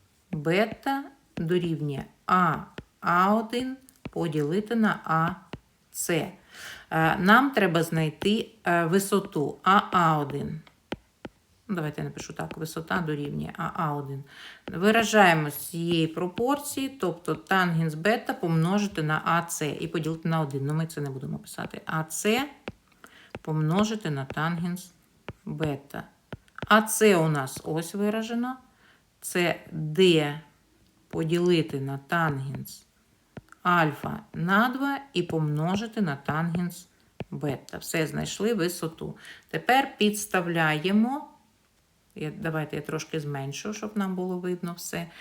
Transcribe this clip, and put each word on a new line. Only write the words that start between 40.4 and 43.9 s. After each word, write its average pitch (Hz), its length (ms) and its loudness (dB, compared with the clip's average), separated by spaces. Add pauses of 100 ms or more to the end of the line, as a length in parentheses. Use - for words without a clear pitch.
Я, 151 160 -6
давайте 156 460 -4
я 147 60 -4
трошки 160 380 -6
зменшу, 143 540 -6
щоб 214 220 -8